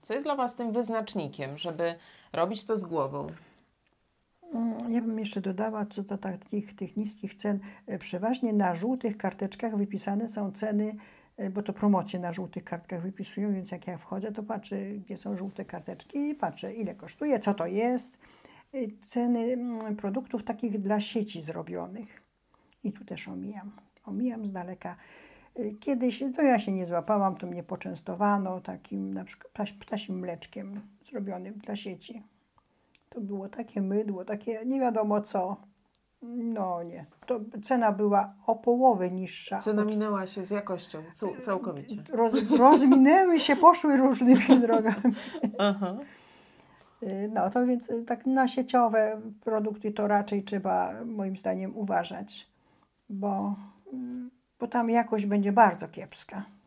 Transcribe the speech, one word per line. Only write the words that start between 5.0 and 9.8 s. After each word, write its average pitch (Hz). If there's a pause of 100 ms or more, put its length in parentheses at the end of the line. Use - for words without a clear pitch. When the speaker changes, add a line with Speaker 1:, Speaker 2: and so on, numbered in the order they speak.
Speaker 2:
bym 226
jeszcze 208
dodała 208
co 208
do 196
takich, 196
tych 190
niskich 208
cen. 208 (260)
E, 202
przeważnie 220
na 196
żółtych 226
karteczkach 208
wypisane 202